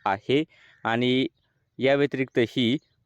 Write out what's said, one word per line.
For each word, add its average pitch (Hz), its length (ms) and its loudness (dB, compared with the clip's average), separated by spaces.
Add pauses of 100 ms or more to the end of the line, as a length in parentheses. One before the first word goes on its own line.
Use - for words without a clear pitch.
आहे. 123 400 0 (400)
आणि 123 420 0 (520)
या 131 160 2
व्यतिरिक्तही, 131 840 0 (300)